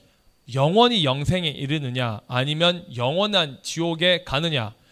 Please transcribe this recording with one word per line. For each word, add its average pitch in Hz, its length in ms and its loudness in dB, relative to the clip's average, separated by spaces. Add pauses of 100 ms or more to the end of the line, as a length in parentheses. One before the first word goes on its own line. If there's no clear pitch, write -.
(560)
영원히 190 500 4
영생에 147 420 0
이르느냐, 127 800 -4
아니면 156 680 0
영원한 160 680 0
지옥에 170 640 0
가느냐, 135 500 -2 (180)